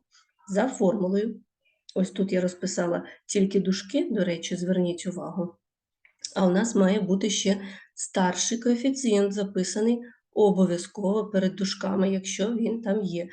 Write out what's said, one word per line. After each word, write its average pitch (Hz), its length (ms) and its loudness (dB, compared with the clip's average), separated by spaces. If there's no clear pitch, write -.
За 202 180 0
формулою, 196 760 0
ось 190 160 0
тут 196 200 -2
я 185 100 2
розписала 180 640 -2
тільки 196 340 2
дужки, 190 520 0
до 196 120 0
речі, 175 320 -4
зверніть 175 520 -2
увагу, 175 480 -6
а 196 120 4
у - 20 6
нас 208 260 2
має 196 240 4
бути 196 300 0
ще - 320 0
старший 180 640 0
коефіцієнт, 233 760 2
записаний 208 680 0
обов'язково 196 960 2
перед 190 260 0
дужками, 190 560 0
якщо 196 420 -2
він 226 280 -2
там 208 220 -2
є, 170 300 -4